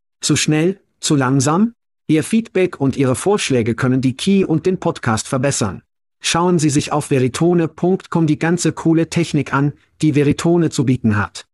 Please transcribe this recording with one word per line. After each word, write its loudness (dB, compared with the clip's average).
Zu -2
schnell? 0
Zu 0
langsam? 2
Ihr 2
Feedback -2
und 0
Ihre 0
Vorschläge 0
können 0
die 0
Key 2
und 0
den 0
Podcast -4
verbessern. -2
Schauen 0
Sie 2
sich -2
auf -4
veritone 0
punkt -2
com 0
die 0
ganze 0
coole 0
Technik -2
an, 0
die 2
Veritone 2
zu -2
bieten 0
hat. -6